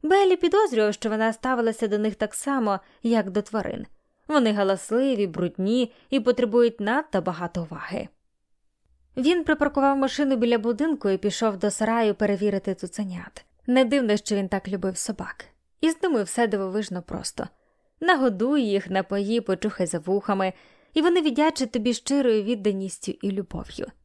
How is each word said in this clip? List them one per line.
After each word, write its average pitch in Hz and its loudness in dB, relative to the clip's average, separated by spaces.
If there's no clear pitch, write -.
Бейлі 370 6
підозрював, 285 2
що - -4
вона 220 0
ставилася 226 0
до 202 0
них 208 0
так 214 -4
само, 226 -2
як 226 2
до 202 -2
тварин. - -6
Вони 262 4
галасливі, 208 0
брудні 190 -2
і 277 0
потребують 233 2
надто 214 -2
багато 170 -6
уваги. - -10
Він 311 2
припаркував 285 2
машину 269 0
біля 233 2
будинку 240 0
і 190 2
пішов 208 -2
до 202 0
сараю 220 2
перевірити 196 0
цуценят. 185 -10
Не 254 4
дивно, 226 2
що 214 -2
він 196 -2
так 196 -2
любив 190 -4
собак. - -8
І 320 2
з 330 -4
ними 277 2
все 233 0
дивовижно 190 -4
просто. - -8
Нагодуй 262 2
їх, 196 -2
напої, 202 0
почухай 190 -2
за 175 -4
вухами, 190 -2
і 311 2
вони 349 4
віддячать 294 0
тобі 240 0
щирою 247 0
відданістю 196 -4
і 202 -2
любов'ю. - -8